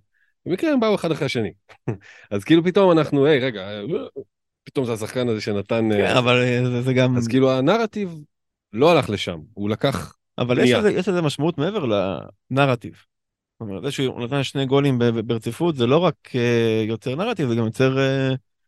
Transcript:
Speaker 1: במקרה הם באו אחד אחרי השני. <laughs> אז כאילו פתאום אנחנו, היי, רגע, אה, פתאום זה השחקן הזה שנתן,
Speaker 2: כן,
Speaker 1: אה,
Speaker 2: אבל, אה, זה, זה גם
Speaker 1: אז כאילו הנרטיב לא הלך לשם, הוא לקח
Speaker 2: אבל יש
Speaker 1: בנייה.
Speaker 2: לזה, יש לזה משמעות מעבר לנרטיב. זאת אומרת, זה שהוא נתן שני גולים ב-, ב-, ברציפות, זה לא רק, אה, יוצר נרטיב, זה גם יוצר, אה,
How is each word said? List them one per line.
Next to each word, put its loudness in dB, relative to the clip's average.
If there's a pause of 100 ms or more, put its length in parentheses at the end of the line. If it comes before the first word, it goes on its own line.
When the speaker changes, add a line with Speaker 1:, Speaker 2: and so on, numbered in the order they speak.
(460)
Speaker 1:
במקרה -2
הם 2
באו 2
אחד -2
אחרי -4
השני. -4 (380)
<laughs> -12
אז -4
כאילו 4
פתאום 2
אנחנו, 2
היי, 4
רגע, -6
אה, -10 (840)
פתאום -4
זה -2
השחקן -4
הזה -2
שנתן, -2
Speaker 2:
כן, 4
Speaker 1:
אה, 2
Speaker 2:
אבל, 4
אה, 0
זה, -2
זה 0
גם 2
Speaker 1:
אז 0
כאילו 4
הנרטיב -2 (540)
לא 4
הלך 2
לשם, -4 (140)
הוא -4
לקח -4 (220)
Speaker 2:
אבל 0
יש 4
Speaker 1:
בנייה. 6
Speaker 2:
לזה, 2
יש -2
לזה 0
משמעות -2
מעבר -2 (680)
לנרטיב. 0
זאת -20
אומרת, -10
זה -6
שהוא -4
נתן -4
שני -4
גולים 2
ב-, 2
ב-, 2
ברציפות, -2
זה 2
לא 6
רק, 0 (200)
אה, 2
יוצר -6
נרטיב, -4
זה 0
גם 0
יוצר, 0
אה, 0 (380)